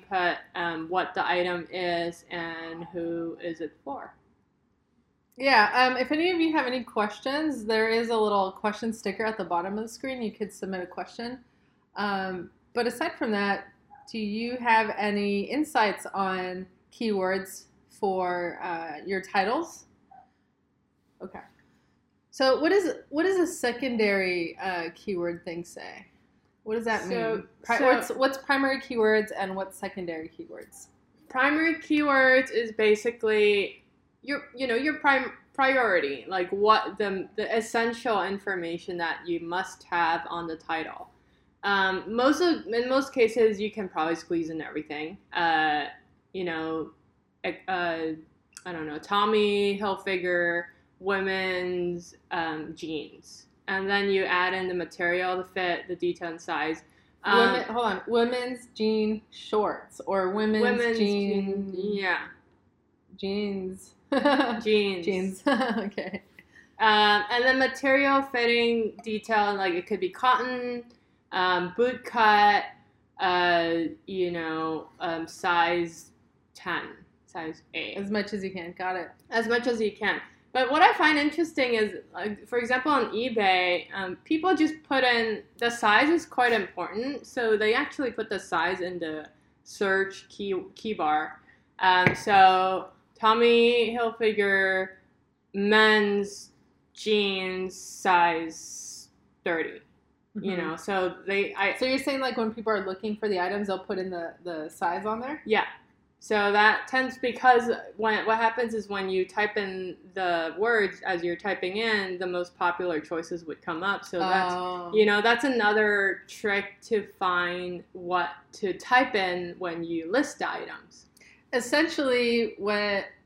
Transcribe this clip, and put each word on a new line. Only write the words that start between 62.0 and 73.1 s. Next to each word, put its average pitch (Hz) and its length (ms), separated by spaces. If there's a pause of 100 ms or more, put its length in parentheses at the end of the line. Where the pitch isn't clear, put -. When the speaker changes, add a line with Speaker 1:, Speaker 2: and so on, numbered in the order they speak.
Speaker 2:
jeans. 196 760 (200)
<laughs> 269 520
Speaker 1:
Jeans. 202 420
Speaker 2:
Jeans. 190 380
<laughs> - 40
Okay. 214 760 (560)
Speaker 1:
Um, 208 500
and 240 140
then 262 160
material, 269 640
fitting, 233 680 (100)
detail, 214 500
like, 190 220
it 180 100
could 202 140
be 185 100
cotton, 247 720 (480)
um, 180 460
boot 247 280
cut, 208 580 (560)